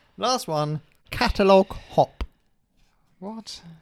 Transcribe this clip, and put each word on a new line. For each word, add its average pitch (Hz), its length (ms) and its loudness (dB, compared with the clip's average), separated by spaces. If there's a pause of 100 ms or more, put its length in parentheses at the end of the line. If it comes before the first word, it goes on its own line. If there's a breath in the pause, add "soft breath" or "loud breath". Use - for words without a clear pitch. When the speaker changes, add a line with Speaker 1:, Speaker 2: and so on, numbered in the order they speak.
(180 soft breath)
Speaker 1:
Last 233 320 -2
one. 151 320 -4 (300)
Catalogue 196 600 4 (200)
hop. - 340 0 (920)
Speaker 2:
What? 214 420 -16 (200)